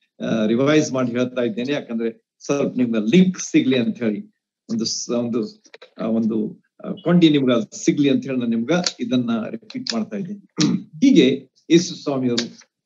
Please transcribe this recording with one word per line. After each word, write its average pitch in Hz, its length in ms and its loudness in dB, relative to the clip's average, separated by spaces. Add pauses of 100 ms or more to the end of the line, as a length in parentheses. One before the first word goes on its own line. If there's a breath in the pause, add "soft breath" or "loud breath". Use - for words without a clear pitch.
(240 soft breath)
ಆ, 113 220 -2
ರಿವೈಸ್ 135 460 2
ಮಾಡಿ 127 180 -2
ಹೇಳ್ತಾ 123 320 -2
ಇದ್ದೇನೆ, 120 300 -4
ಯಾಕಂದ್ರೆ 117 640 -6
ಸ್ವಲ್ಪ 143 380 -2
ನಿಮ್ಗೆ 113 340 0
ಲಿಂಕ್ 185 280 4
ಸಿಗ್ಲಿ 131 400 2
ಅಂತ 113 200 -2
ಹೇಳಿ, 104 340 -4 (380)
ಒಂದು 208 140 -2
ಸ-, - 260 -6
ಒಂದು, 120 520 -4 (380)
ಆ, 107 60 -4
ಒಂದು, 113 560 -2 (220)
ಆ, - 80 -8
ಕೊಂಡಿ 170 360 4
ನಿಮ್ಗೆ 127 560 0
ಸಿಗ್ಲಿ 143 260 2
ಅಂತ 127 140 0
ಹೇಳಿ 131 140 -4
ನಾನು 117 120 -2
ನಿಮ್ಗ 117 220 -2 (280)
ಇದನ್ನ 120 300 -2 (200)
ರಿಪೀಟ್ 127 420 -10
ಮಾಡ್ತಾ 110 240 -6
ಇದ್ದೇನೆ. - 600 -4
ಹೀಗೆ - 720 2 (220)
ಯೇಸು 170 240 4
ಸ್ವಾಮಿಯವರು 123 760 -4 (180)